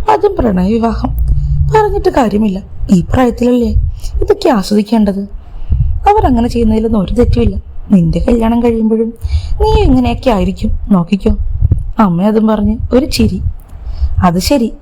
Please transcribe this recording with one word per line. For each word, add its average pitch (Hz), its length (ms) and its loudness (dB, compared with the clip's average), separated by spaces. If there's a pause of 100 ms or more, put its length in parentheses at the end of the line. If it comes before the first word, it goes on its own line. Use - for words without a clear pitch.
(120)
അതും 403 280 0
പ്രണയ 185 280 0
വിവാഹം. 226 440 -2 (560)
പറഞ്ഞിട്ട് 403 420 0
കാര്യമില്ല, 208 520 0 (300)
ഈ 180 100 4
പ്രായത്തിലല്ലേ 240 680 0 (500)
ഇതൊക്കെ - 280 2
ആസ്വദിക്കേണ്ടത്. 208 720 0 (840)
അവർ 415 200 2
അങ്ങനെ 240 220 2
ചെയ്യുന്നതിലൊന്നും 220 540 0
ഒരു 170 120 -2
തെറ്റുമില്ല. 233 440 2 (340)
നിന്റെ 170 280 2
കല്യാണം 233 440 0
കഴിയുമ്പോഴും 226 500 0 (480)
നീ 427 80 2 (120)
ഇങ്ങനെയൊക്കെ 254 480 2
ആയിരിക്കും, 196 500 -2 (100)
നോക്കിക്കോ. 196 420 2 (680)
അമ്മ 175 220 2
അതും 214 260 2
പറഞ്ഞ് 214 300 0 (160)
ഒരു 262 120 2
ചിരി. 226 360 -2 (840)
അത് 175 160 2
ശരി, 233 420 0